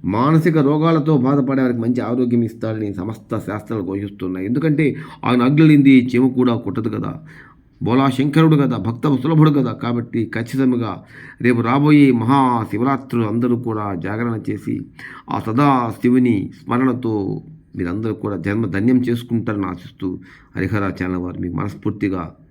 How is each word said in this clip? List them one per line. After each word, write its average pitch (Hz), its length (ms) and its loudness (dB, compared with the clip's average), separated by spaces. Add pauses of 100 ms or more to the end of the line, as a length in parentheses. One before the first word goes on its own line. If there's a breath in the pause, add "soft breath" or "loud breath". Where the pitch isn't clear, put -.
మానసిక 156 540 2
రోగాలతో 151 580 2
బాధపడే 135 460 2
వారికి 123 160 0
మంచి 120 220 0
ఆరోగ్యం 120 420 0
ఇస్తాడని 110 520 -4
సమస్త 104 440 -8
శాస్త్రాలు 104 440 -6
ఘోషిస్తున్నాయి. 95 640 -6
ఎందుకంటే 147 500 0 (280 loud breath)
ఆయన 123 180 2
అగ్నిలింది 139 720 6
చీమ 127 140 4
కూడా 123 280 2
కుట్టదు 110 320 -6
కదా, 104 320 -6 (640 loud breath)
బోళాశంకరుడు 139 760 4
కదా, 127 200 0
భక్త 120 460 -2
సులభుడు 156 280 6
కదా. 127 220 0
కాబట్టి 117 600 -4
ఖచ్చితంగా 117 680 -2 (380 loud breath)
రేపు 120 180 2
రాబోయే 143 520 4
మహాశివరాత్రులు 120 1120 0
అందరూ 117 300 0
కూడా 107 380 -6
జాగరణ 110 460 -4 (100)
చేసి 104 300 -6 (500 loud breath)
ఆ 98 160 -4
సదాశివుని 123 1040 0 (140)
స్మరణతో 113 800 -2 (340)
మీరందరూ 98 380 -4
కూడా 104 220 -6
జన్మ 101 300 -2
ధన్యం 107 340 2
చేసుకుంటారని 113 680 -4
ఆశిస్తూ 90 520 -10 (380 loud breath)
హరిహర 98 260 -2 (200)
ఛానల్ 90 140 -4
వారు 90 240 -8
మీకు 90 140 -6
మనస్ఫూర్తిగా 98 800 -6 (160)